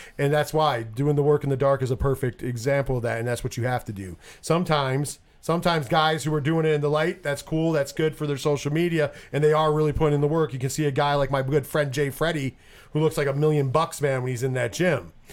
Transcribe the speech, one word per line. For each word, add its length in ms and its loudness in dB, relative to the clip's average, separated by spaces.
And 160 0
that's 220 0
why 300 2
doing 320 0
the 80 4
work 180 4
in 80 -2
the 60 0
dark 260 2
is 80 0
a 60 -2
perfect 480 -2
example 540 -2
of 40 -6
that. 160 -2
And 80 -4
that's 160 -2
what 140 -6
you 80 -2
have 220 -2
to 60 -8
do. 240 -10
Sometimes, 800 0
sometimes 480 0
guys 340 2
who 100 -2
are 80 0
doing 240 0
it 80 2
in 80 0
the 80 0
light, 340 0
that's 200 -4
cool, 300 0
that's 200 0
good 220 0
for 140 -4
their 80 -2
social 360 -2
media, 380 2
and 100 0
they 100 6
are 200 4
really 200 2
putting 220 2
in 60 2
the 80 2
work. 240 0
You 80 -6
can 100 -2
see 140 -2
a 80 0
guy 240 2
like 160 0
my 100 2
good 240 0
friend 260 0
Jay 180 0
Freddy, 460 -4
who 80 0
looks 160 2
like 100 0
a 60 0
million 380 2
bucks, 300 0
man, 220 0
when 80 -4
he's 140 -4
in 100 -2
that 180 -2
gym. 400 0